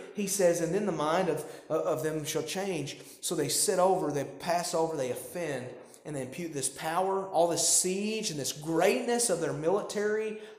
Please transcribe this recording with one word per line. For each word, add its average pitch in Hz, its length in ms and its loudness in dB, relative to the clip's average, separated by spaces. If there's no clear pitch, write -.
he 202 100 0
says, 175 360 4
"And 165 120 0
then 208 120 2
the 185 80 2
mind 160 340 2
of, 147 160 0
of 156 320 0
them 156 220 -2
shall 147 200 -2
change." 185 540 -4
So - 160 -4
they 147 140 0
sit - 280 2
over, 180 320 4
they 147 140 0
pass 170 500 -2
over, 160 220 2
they 131 160 0
offend, 135 560 -6
and 151 100 -6
they 135 60 -4
impute 151 320 -6
this 135 160 -2
power, 185 580 -2
all 160 220 4
this 156 180 2
siege 214 640 2
and 147 80 -6
this 127 140 -4
greatness 214 760 2
of 165 120 2
their 147 100 0
military 208 880 -2